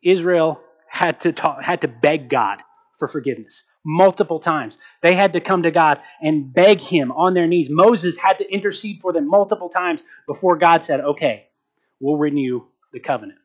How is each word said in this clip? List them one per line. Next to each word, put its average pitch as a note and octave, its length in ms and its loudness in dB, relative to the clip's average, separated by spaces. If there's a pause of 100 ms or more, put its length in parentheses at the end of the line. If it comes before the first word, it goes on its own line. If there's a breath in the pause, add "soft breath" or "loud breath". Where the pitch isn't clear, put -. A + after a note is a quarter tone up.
Israel F3 580 0 (280)
had - 320 -4
to E3 120 -2
talk, D3+ 300 -4
had E3+ 200 -4
to D3+ 60 -4
beg C#3 400 -2
God A2 320 -2 (380)
for D3+ 80 -6
forgiveness. B2 560 -10 (240)
Multiple F3 540 2
times. D3+ 380 -6 (240 soft breath)
They E3+ 120 4
had F#3 200 2
to F3+ 60 0
come F3+ 240 -2
to E3+ 60 2
God D#3 300 2 (220 loud breath)
and D3+ 300 -2
beg F#3 280 6
him C#3 320 -2
on F3+ 220 0
their F3 120 2
knees. E3+ 220 0
Moses F3 480 2
had F#3+ 220 0
to G3 120 -8
intercede G3 520 -6
for F3+ 100 -4
them D3+ 160 -2
multiple G3 400 0
times F3 320 -4 (260 soft breath)
before E3+ 300 0
God E3 280 4
said, C#3+ 160 -2
"Okay, C#3+ 480 -4 (520)
we'll C#3+ 160 -2
renew C#3+ 460 -2 (300)
the A#2+ 80 -16
covenant." G#2+ 440 -8